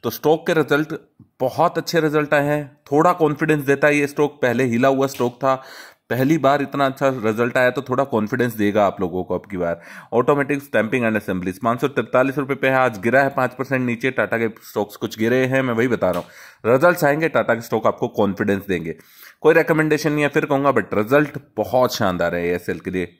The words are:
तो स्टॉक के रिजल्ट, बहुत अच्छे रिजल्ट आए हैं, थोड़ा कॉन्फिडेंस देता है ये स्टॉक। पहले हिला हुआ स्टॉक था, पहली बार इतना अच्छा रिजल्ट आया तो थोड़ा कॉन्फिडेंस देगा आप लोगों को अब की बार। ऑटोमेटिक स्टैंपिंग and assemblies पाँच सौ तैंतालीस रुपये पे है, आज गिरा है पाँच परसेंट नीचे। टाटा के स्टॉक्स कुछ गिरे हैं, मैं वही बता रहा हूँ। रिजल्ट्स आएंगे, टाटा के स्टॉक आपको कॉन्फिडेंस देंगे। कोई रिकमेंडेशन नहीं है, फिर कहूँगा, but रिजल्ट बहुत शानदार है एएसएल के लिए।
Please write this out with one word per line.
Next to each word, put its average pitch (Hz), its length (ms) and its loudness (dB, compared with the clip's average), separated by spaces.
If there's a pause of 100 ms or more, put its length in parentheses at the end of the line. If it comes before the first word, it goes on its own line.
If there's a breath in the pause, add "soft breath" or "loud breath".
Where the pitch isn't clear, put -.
तो 117 80 -2
स्टॉक 160 360 0
के 175 80 0
रिजल्ट, 156 400 0 (460)
बहुत 156 380 0
अच्छे 165 220 -2
रिजल्ट 151 340 0
आए 143 120 2
हैं, 147 340 -4 (120)
थोड़ा 160 200 4
कॉन्फिडेंस 151 520 0
देता 139 240 2
है 147 80 4
ये 143 100 0
स्टॉक। 143 260 -2 (100)
पहले 123 220 0
हिला 123 240 2
हुआ 135 180 2
स्टॉक 123 300 -4
था, 135 180 0 (560 loud breath)
पहली 131 280 2
बार 139 240 2
इतना 139 240 -2
अच्छा 135 220 -2
रिजल्ट 120 480 -2
आया 127 140 4
तो 131 120 -6
थोड़ा 131 220 -2
कॉन्फिडेंस 120 500 -2
देगा 104 320 2
आप 92 140 -2
लोगों 90 240 -4
को 90 140 -4
अब - 120 -10
की 98 60 -8
बार। 85 240 -4 (320 loud breath)
ऑटोमेटिक 139 500 0
स्टैंपिंग 117 420 0
and 110 180 0
assemblies 92 420 -4
पाँच 120 160 0
सौ 147 80 0
तैंतालीस 131 500 0
रुपये 135 180 -4
पे 135 120 0
है, 135 60 2
आज 127 240 2
गिरा 117 240 2
है 139 60 2
पाँच 127 260 -2
परसेंट 127 320 -4
नीचे। 120 240 -2
टाटा 113 280 -2
के 113 100 0
स्टॉक्स - 480 -6
कुछ 107 220 -8
गिरे 123 280 2
हैं, 131 160 0
मैं 123 120 -2
वही 117 140 0
बता 98 220 0
रहा 87 100 -2
हूँ। - 80 -16 (440 loud breath)
रिजल्ट्स 151 320 4
आएंगे, 151 240 2
टाटा 117 260 0
के 113 60 -4
स्टॉक 113 260 -2
आपको 117 220 -2
कॉन्फिडेंस 101 600 -2
देंगे। 82 280 -4 (440 loud breath)
कोई 156 140 4
रिकमेंडेशन 156 580 2
नहीं 147 100 -2
है, 143 60 0
फिर 151 160 0
कहूँगा, 139 280 0
but 104 220 -2
रिजल्ट 135 440 0 (180)
बहुत 123 380 0
शानदार 87 400 -2
है 87 120 -4
एएसएल 87 320 -4
के 92 120 -10
लिए। 90 300 -6